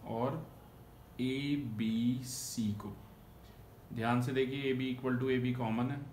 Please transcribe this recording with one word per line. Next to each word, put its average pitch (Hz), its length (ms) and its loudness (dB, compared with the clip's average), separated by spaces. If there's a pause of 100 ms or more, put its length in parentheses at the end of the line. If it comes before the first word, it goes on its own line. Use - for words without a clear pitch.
और 127 400 -2 (720)
एबीसी 123 1500 0 (100)
को 101 100 -6 (1000)
ध्यान 120 280 4
से 127 100 2
देखिए, 131 380 2
एबी 127 240 2
equal 127 280 2
to 131 80 4
एबी 127 240 4
common 120 360 2
है। 143 100 -4 (120)